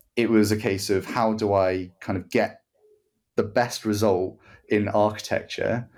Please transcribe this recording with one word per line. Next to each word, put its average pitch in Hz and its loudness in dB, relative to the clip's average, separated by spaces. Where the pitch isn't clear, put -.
it 117 2
was 107 4
a 107 2
case 98 -2
of, 95 0
how 113 0
do 107 0
I 92 0
kind 98 -6
of 90 -10
get 107 -2
the 110 2
best 117 -2
result 101 0
in 104 0
architecture? - -2